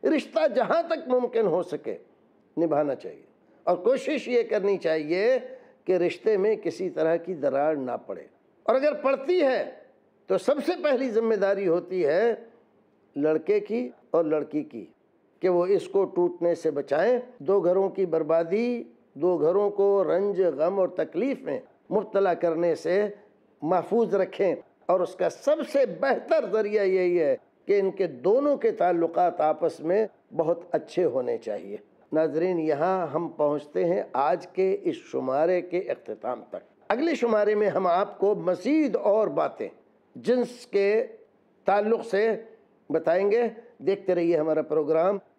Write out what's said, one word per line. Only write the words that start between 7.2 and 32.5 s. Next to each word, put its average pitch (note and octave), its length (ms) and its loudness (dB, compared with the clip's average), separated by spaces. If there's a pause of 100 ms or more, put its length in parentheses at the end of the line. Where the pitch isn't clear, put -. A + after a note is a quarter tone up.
दरार C#3+ 420 0
ना B2+ 200 -6
पड़े, F#2 300 -12 (380)
और - 100 2
अगर C#4+ 260 2
पड़ती C4+ 380 0
है C4 240 2 (680)
तो F#3+ 100 2
सबसे D4 380 0
पहली C4+ 340 0
जिम्मेदारी G3+ 540 0
होती F3 360 0
है F#3+ 460 2 (680)
लड़के D#3+ 460 2
की A#3+ 300 -4 (220)
और E3 140 4
लड़की D3+ 360 -2
की G#2+ 240 -14 (540)
कि F3+ 80 2
वो F3 180 4
इसको G3 400 2
टूटने F3 480 0
से D#3+ 160 -2
बचाएं। D#3+ 500 0 (200)
दो F#3+ 200 2
घरों F#3 280 2
की F#3+ 180 -2
बर्बादी, E3 800 0 (320)
दो F3 200 2
घरों F#3 340 2
को G3+ 320 2
रंज, F3+ 380 0
गम E3+ 380 0
और F3+ 180 0
तकलीफ़ A3 440 -2
में D3 200 -6 (300)
मुब्तला G3 440 0
करने E3 400 0
से G3 380 -2 (480)
महफूज F#3 540 0
रखें, F#3 400 0 (340)
और F#3 120 4
उसका - 280 -2
सबसे C#4 560 0
बेहतर B3 640 0
ज़रिया G#3 320 0
यही F#3 340 2
है C#3+ 180 2 (320)
कि G3+ 100 4
इनके F#3+ 300 0
दोनों G#3 500 2
के G#3+ 160 0
ताल्लुकात E3+ 680 0
आपस D#3 400 0
में F#3 260 0 (260)
बहुत E3 400 -2
अच्छे D#3 320 -2
होने B2 340 -2
चाहिए। G2+ 400 -10 (320)
नाज़रीन, D#3+ 480 0